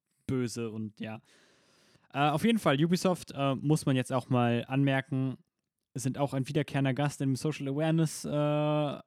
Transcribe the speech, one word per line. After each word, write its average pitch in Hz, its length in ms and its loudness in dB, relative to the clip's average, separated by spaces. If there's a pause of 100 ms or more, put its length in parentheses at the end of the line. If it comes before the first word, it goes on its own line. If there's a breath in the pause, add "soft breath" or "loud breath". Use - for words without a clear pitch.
(260)
böse 120 460 -2
und 110 280 -8
ja. 110 220 -10 (880 soft breath)
Äh, 143 180 2
auf 151 140 0
jeden 226 140 4
Fall, 147 260 2
Ubisoft, 175 520 0
äh, 139 180 0
muss 147 320 2
man 139 100 2
jetzt 127 160 0
auch 131 180 -2
mal 120 380 2
anmerken, 135 680 0 (580)
sind 131 220 -2
auch 139 160 -2
ein 135 140 -2
wiederkehrender 139 460 0
Gast 139 260 -2
im 135 160 0
Social 143 320 -4
Awareness, 160 560 0
äh, 147 840 0